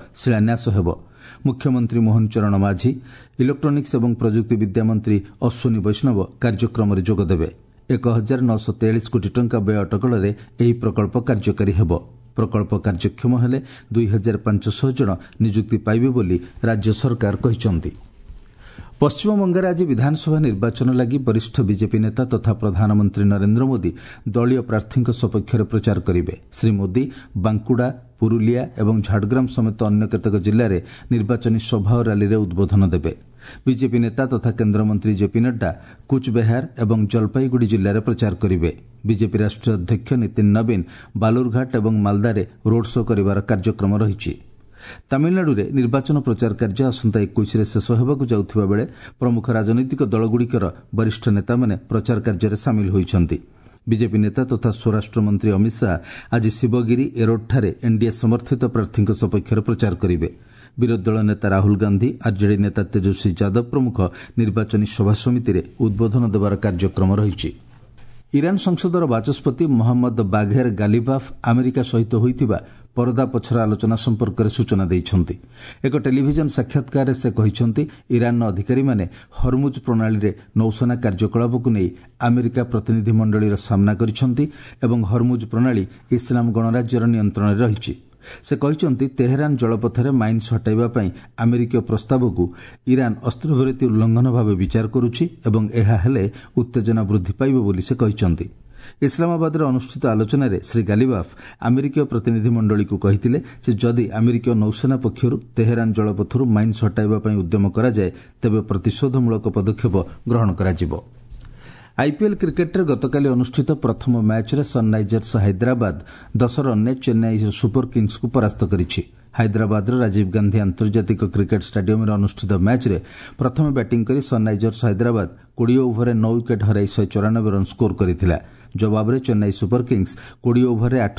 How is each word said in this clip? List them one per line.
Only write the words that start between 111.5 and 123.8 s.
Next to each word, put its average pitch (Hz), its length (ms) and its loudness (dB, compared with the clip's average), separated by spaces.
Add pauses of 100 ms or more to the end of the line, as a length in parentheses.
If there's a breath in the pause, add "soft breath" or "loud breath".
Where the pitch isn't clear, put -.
ଆଇପିଏଲ୍ 165 440 0
କ୍ରିକେଟରେ 175 420 0
ଗତକାଲି 139 460 0
ଅନୁଷ୍ଠିତ 123 480 0
ପ୍ରଥମ 120 440 0
ମ୍ୟାଚରେ 110 420 0
ସନରାଇଜର୍ସ 110 720 0
ହାଇଦ୍ରାବାଦ 101 580 0 (420 loud breath)
ଦଶ 117 220 0
ରନ୍ରେ 123 360 0
ଚେନ୍ନାଇ 113 420 0 (140)
ସୁପର 120 340 0
କିଙ୍ଗସକୁ 113 440 -2
ପରାସ୍ତ 117 360 0
କରିଛି। 87 360 0 (300 soft breath)
ହାଇଦ୍ରାବାଦର 107 680 0
ରାଜୀବ 104 300 2
ଗାନ୍ଧୀ 104 300 2
ଆନ୍ତର୍ଜାତିକ 104 720 0
କ୍ରିକେଟ 101 320 0
ଷ୍ଟାଡିୟମରେ 107 520 0
ଅନୁଷ୍ଠିତ 101 440 0
ମ୍ୟାଚରେ 110 400 2 (400 loud breath)
ପ୍ରଥମେ 139 340 0
ବ୍ୟାଟିଂ 120 320 0